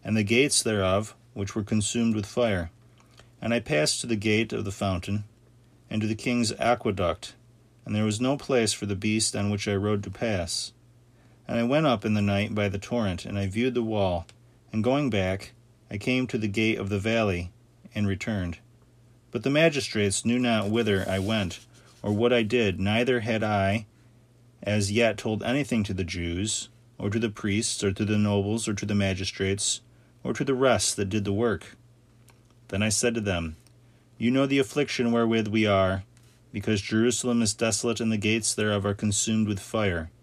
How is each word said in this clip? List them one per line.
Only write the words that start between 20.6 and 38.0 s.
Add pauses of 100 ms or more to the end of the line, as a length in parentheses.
whither
I
went, (420)
or
what
I
did,
neither
had
I (800)
as
yet
told
anything
to
the
Jews, (300)
or
to
the
priests,
or
to
the
nobles,
or
to
the
magistrates, (420)
or
to
the
rest
that
did
the
work. (920)
Then
I
said
to
them, (640)
"You
know
the
affliction
wherewith
we
are, (480)
because
Jerusalem
is
desolate,
and